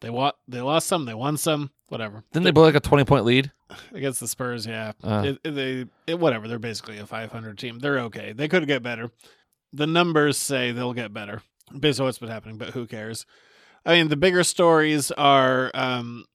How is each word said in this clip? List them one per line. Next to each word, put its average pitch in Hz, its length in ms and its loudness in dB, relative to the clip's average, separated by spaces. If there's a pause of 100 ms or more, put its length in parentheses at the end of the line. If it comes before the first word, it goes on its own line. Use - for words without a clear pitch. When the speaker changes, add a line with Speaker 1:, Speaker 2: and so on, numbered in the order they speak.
Speaker 1:
They 117 80 -10
wa-, 127 240 -2 (160)
they 123 100 -10
lost 147 280 0
some, 165 180 -2
they 117 80 -8
won 139 240 -4
some, 147 340 -2 (160)
whatever. 107 460 -10
Speaker 2:
Didn't 165 100 0
they 185 80 4
blow, 160 140 10
like, 156 100 6
a 147 60 4
twenty 143 240 4
point 135 180 4
lead? 131 280 2 (420)
Speaker 1:
Against 135 260 -6
the 120 80 -10
Spurs, 120 380 -8
yeah. 110 260 -10 (100)
Speaker 2:
Uh. 107 260 -2
Speaker 1:
It, 139 180 -4
it, 160 60 -6
they, 131 340 -4 (220)
it, 165 120 -4
whatever. 117 300 0
They're 120 100 -6
basically 110 380 -10
a 104 80 -14
five 110 260 -10
hundred 110 260 -14
team. 117 220 -12
They're 143 200 -2
okay. 107 340 -10
They 143 160 -2
could 143 180 0
get 135 160 0
better. 117 260 -8 (600)
The 147 160 -4
numbers 160 500 2
say 127 360 -2
they'll 123 200 -4
get 113 200 -8
better 104 280 -12 (380)
based 135 220 2
on 135 40 0
what's 131 120 -2
been 117 100 -14
happening, 110 300 -12
but 110 140 -12
who 120 140 -8
cares? 110 400 -12 (600)
I 170 100 6
mean, 160 140 4
the 147 80 0
bigger 180 260 4
stories 156 680 4
are, 131 600 4
um, 120 600 -4